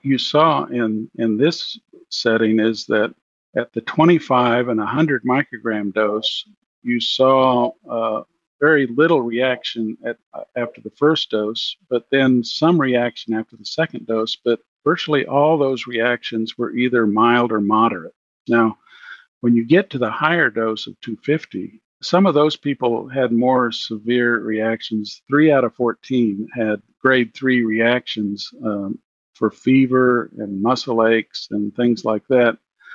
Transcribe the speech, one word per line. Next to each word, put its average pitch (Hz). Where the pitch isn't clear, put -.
you 135
saw 147
in, 113
in 113
this 143
setting 113
is 110
that 107
at 120
the 113
twenty-five 123
and 113
a 107
hundred 135
microgram 113
dose, 107
you 120
saw, 131
uh, 113
very 147
little 147
reaction 120
at, 120
uh, -
after 120
the -
first 151
dose, 107
but 120
then 131
some 165
reaction 120
after 113
the 107
second -
dose, 113
but 117
virtually 151
all 151
those 135
reactions 117
were 120
either 120
mild 117
or 107
moderate. 107
Now, 117
when 120
you 117
get 180
to 139
the 117
higher 151
dose 110
of 113
two 110
fifty, -
some 185
of 180
those 151
people 127
had 127
more 123
severe 117
reactions. 110
Three 147
out 131
of 113
fourteen 113
had 107
grade 127
three 127
reactions, 110
um, 101
for 107
fever 127
and 101
muscle 117
aches 113
and 104
things 120
like 107
that, 120